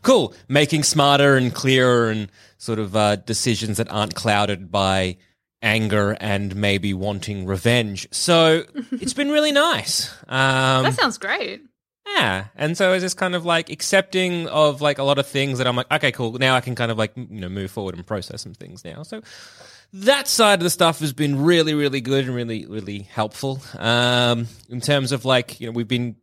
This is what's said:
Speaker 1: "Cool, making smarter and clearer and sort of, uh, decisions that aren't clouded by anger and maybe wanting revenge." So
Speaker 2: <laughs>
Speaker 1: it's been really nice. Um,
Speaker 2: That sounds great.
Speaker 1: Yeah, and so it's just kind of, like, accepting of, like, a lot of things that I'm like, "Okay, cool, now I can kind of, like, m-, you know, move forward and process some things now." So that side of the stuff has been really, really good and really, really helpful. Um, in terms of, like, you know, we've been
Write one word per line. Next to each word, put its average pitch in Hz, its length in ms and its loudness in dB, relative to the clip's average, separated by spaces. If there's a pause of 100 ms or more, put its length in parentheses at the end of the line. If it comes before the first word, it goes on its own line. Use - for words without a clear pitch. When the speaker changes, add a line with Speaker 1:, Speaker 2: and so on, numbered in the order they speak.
Speaker 1:
"Cool, 208 300 4 (140)
making 147 360 2
smarter 143 540 6
and 127 160 0
clearer 127 580 4
and 107 200 -4 (280)
sort 113 200 -4
of, 101 160 -6
uh, 104 220 4
decisions 107 600 -2
that 101 140 -4
aren't 104 220 -2
clouded 101 580 0
by 95 460 0 (460)
anger 107 560 2
and 101 360 -4
maybe 101 380 0
wanting 95 540 -6
revenge." 104 640 0
So 165 580 4
Speaker 2:
<laughs> 262 220 -10
Speaker 1:
it's 254 240 -6
been 285 160 -2
really 302 200 2
nice. - 600 -2 (160)
Um, 131 560 2
Speaker 2:
That 131 100 2
sounds 262 240 -2
great. 285 460 -8 (440)
Speaker 1:
Yeah, 104 380 -2 (100)
and 160 220 -4
so 185 160 2
it's 185 100 0
just 185 140 -6
kind 185 160 -2
of, 170 100 -4
like, 165 280 -2
accepting 185 760 -2
of, 147 320 2
like, 147 180 0
a 135 40 -2
lot 139 140 4
of 139 80 0
things 139 320 -2
that 127 80 0
I'm 123 100 2
like, 123 160 -2
"Okay, 147 200 2
cool, 117 220 -6
now 131 220 2
I 123 60 2
can 123 140 -6
kind 117 160 -2
of, 110 80 -2
like, 110 180 -2
m-, 127 140 -12
you 104 100 -12
know, 90 80 -8
move 95 220 -8
forward 95 240 -8
and 90 100 -14
process - 380 -8
some - 100 -16
things - 320 -20
now." 85 160 -14
So 214 200 -14 (720)
that 262 340 2
side 208 320 4
of 170 40 -2
the 180 60 0
stuff 165 300 2
has 151 120 -2
been 139 320 0
really, 160 300 4
really 139 280 0
good 135 240 0
and 127 100 -6
really, 113 320 -6
really 101 320 -8
helpful. 123 640 -6 (180)
Um, 120 680 2 (220)
in 123 100 -10
terms 135 320 0
of, 123 140 -4
like, 127 340 0
you 120 80 -8
know, 113 40 -8
we've 117 160 -2
been 120 360 -2